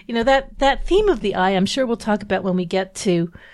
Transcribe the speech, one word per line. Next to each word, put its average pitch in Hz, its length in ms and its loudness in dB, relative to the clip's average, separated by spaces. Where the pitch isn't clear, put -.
you 233 80 -8
know, 233 80 0
that, 269 360 0
that 269 280 0
theme 403 220 4
of 269 100 0
the 196 160 -4
eye, 185 140 2
I'm 190 160 2
sure 262 200 -2
we'll 233 120 -2
talk 208 260 -2
about 202 180 -2
when 185 140 -2
we 185 80 0
get 190 320 -4
to 170 380 0